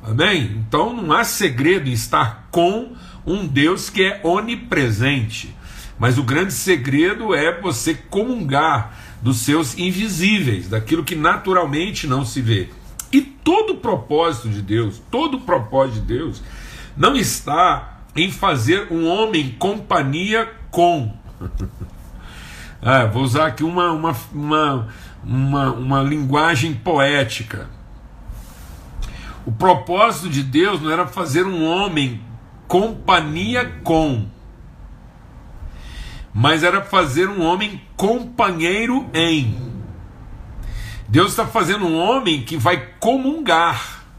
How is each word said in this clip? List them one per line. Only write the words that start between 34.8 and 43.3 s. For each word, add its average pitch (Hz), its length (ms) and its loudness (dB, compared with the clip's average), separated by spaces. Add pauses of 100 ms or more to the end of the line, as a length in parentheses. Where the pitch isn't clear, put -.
mas 147 300 4
era 180 180 4
fazer 180 480 2
um 196 140 -2
homem 185 400 0 (140)
companheiro 214 1160 0
em. 160 560 2 (1400)
Deus 175 260 4
tá 220 120 0
fazendo 202 380 0
um 160 120 0
homem 185 460 2
que 160 140 -6
vai 170 340 0 (100)
comungar 240 1040 0 (140)